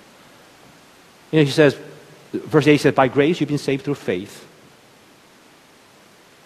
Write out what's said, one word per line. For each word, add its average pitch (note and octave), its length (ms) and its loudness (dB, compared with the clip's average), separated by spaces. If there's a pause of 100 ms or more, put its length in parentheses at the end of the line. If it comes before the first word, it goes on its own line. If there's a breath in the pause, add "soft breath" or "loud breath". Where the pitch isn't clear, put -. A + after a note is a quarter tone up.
(1300)
You D#3 80 2
know, D3 60 4
he C3+ 60 -2
says, D3 240 2 (560)
verse C3+ 360 -2
eight D3+ 120 6
says, C#3 160 0
"By C3+ 140 2
grace D3 320 0
you've C#3 80 -4
been D3 80 -4
saved C#3 260 -6
through C#3+ 120 -6
faith." G2+ 520 -10 (2000)